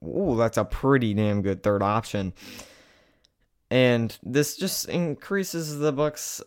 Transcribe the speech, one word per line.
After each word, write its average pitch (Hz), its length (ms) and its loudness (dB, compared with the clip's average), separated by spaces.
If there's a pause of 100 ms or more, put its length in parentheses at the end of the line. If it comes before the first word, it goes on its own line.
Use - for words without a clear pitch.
ooh, 127 340 0
that's 113 200 2
a 107 80 2
pretty 127 480 2
damn 104 280 2
good 95 200 -2
third 101 200 2
option. 101 520 -2 (1400)
And 120 520 4
this 143 360 0
just - 320 -4
increases 165 920 -4
the 147 140 2
Bucs', 147 540 -4